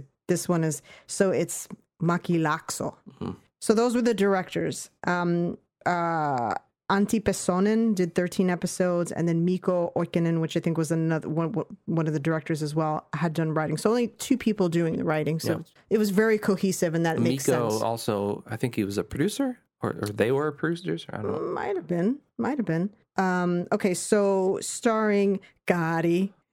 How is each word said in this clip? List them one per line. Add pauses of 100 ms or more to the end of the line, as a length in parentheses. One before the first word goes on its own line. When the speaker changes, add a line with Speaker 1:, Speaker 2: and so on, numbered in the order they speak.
(280)
Speaker 1:
this
one
is, (260)
so
it's (340)
Maki
Laakso. (140)
Speaker 2:
Mm-hmm. (280)
Speaker 1:
So
those
were
the
directors. (180)
Um, (280)
uh, (340)
Antti
Pesonen
did
thirteen
episodes,
and
then
Mikko
Oikkonen,
which
I
think
was
another
one, (340)
one
of
the
directors
as
well,
had
done
writing.
So
only
two
people
doing
the
writing.
So
Speaker 2:
Yeah. (280)
Speaker 1:
it
was
very
cohesive,
and
that
makes
Speaker 2:
Mikko
Speaker 1:
sense.
Speaker 2:
also,
I
think
he
was
a
producer, (240)
or,
or
they
were
producers.
I
don't
know.
Speaker 1:
Might
have
been. (180)
Might
have
been. (260)
Um,
okay,
so
starring (260)
Kari, (200)